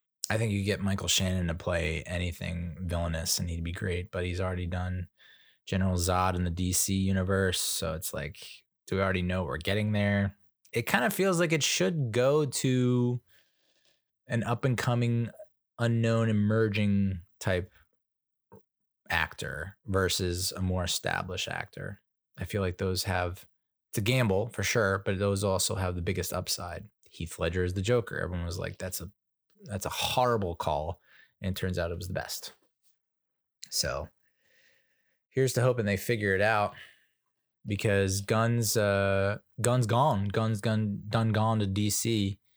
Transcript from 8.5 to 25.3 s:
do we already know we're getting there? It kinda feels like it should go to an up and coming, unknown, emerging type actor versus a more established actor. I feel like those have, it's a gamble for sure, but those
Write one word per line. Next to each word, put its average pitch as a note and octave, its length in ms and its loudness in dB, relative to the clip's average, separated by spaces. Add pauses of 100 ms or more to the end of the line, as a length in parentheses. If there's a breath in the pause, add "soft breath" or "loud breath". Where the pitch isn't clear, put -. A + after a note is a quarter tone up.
do G2 80 -2
we F#2+ 60 2
already F#2+ 200 2
know F#2 220 0
we're C2 140 -4
getting G#2+ 340 0
there? G2+ 460 2 (340)
It A#2+ 160 -2
kinda A3+ 240 2
feels F#3 280 2
like E3 140 4
it D3 100 2
should E3 480 0
go C#3 340 4
to B2 760 2 (1080 soft breath)
an A#2 160 -2
up A#2+ 220 0
and B2 120 2
coming, A#2 520 2 (480)
unknown, A2+ 520 2
emerging G#2 880 2 (200)
type F#2+ 320 -2 (1400)
actor E2 760 -4
versus F#2 680 0
a F#2 100 -8
more F2+ 220 0
established - 640 -4
actor. - 540 -10 (380)
I G2 60 -4
feel G#2 160 -2
like F2+ 180 -2
those F#2 240 -2
have, F2+ 420 -2 (460)
it's - 80 -2
a - 20 0
gamble A2+ 460 2
for G2+ 160 -6
sure, G2+ 420 2
but G2 140 -2
those G2 240 2